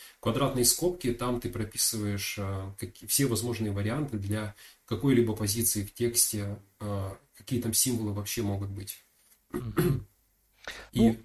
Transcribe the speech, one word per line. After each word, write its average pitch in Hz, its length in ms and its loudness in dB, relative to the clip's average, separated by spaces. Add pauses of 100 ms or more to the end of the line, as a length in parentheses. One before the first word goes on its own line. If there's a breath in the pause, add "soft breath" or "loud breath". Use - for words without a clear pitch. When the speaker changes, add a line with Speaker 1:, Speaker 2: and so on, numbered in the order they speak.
(220 loud breath)
Speaker 1:
Квадратные 123 440 2
скобки, 160 480 2
там 120 280 -2
ты - 80 -4
прописываешь, 104 880 -2
а, 98 400 -4
каки-, - 280 -12
все 139 200 2
возможные 110 440 0
варианты 110 460 -2
для 104 380 -4 (300 loud breath)
какой-либо 117 500 4
позиции 104 480 0
в - 100 -8
тексте, 104 640 0 (220)
а, 98 380 -4 (180)
какие 120 260 -2
там 110 120 -2
символы 110 400 2
вообще 104 300 -4
могут 98 260 -2
быть. 98 340 -10 (480)
Speaker 2:
Мгм. 127 540 0 (880 loud breath)
Speaker 1:
И - 80 4
Speaker 2:
Ну, 226 240 8